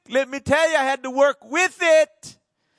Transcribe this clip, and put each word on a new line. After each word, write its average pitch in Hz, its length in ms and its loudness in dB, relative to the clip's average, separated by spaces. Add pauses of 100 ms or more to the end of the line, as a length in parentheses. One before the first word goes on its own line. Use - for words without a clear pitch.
Let 254 200 -2
me 269 120 -10
tell 320 300 0
you, 320 60 0
I 277 80 0
had 269 180 -4
to 262 80 -10
work 277 320 0
with 339 380 -4
it. 311 560 0 (420)